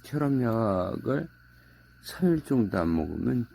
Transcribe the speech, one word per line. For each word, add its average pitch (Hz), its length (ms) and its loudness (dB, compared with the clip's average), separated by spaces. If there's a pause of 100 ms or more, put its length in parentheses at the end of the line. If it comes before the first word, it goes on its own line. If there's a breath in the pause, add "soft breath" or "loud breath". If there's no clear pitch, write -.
혈압약을 123 1300 0 (720 soft breath)
삼 175 320 0
일 156 100 0
정도 104 360 2
안 85 160 2
먹으면 82 600 -2